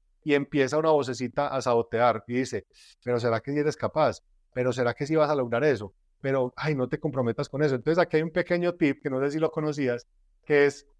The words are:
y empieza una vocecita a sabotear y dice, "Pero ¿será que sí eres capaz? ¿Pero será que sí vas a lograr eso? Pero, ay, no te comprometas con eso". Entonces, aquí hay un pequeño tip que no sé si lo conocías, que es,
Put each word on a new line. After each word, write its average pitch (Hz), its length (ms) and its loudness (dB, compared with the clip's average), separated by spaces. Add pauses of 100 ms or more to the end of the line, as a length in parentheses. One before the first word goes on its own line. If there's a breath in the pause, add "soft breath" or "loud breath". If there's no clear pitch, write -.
(240)
y 151 120 0
empieza 143 420 0
una 160 140 2
vocecita 131 560 0
a 131 140 -4
sabotear 117 680 2
y 120 80 -6
dice, 120 320 -4 (360 soft breath)
"Pero 123 160 -2
¿será 113 200 0
que 143 140 -10
sí 147 60 -2
eres 147 180 0
capaz? 156 440 0 (320)
¿Pero 127 200 -2
será 120 200 0
que 147 140 -6
sí 156 80 0
vas 151 140 4
a 151 60 2
lograr 120 280 0
eso? 107 300 0 (280)
Pero, 135 340 -2
ay, 151 200 -4
no 127 140 -2
te 151 100 -6
comprometas 131 500 -4
con 139 140 -4
eso". 139 120 2
Entonces, 151 240 0
aquí 165 180 2
hay 156 60 0
un 165 80 -6
pequeño 175 440 -2
tip 143 260 0
que 147 80 -6
no 131 120 -4
sé 143 100 -2
si 156 80 -4
lo 160 120 0
conocías, 143 560 -4 (380)
que 143 200 4
es, - 220 -2 (120)